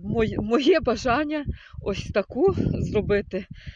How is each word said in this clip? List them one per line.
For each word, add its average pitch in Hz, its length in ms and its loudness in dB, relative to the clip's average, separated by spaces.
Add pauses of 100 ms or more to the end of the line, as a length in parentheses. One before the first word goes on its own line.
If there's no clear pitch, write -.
моє, 220 360 0
моє 269 400 4
бажання 277 680 0 (360)
ось 196 320 -6
таку 294 400 2 (260)
зробити 202 680 0 (300)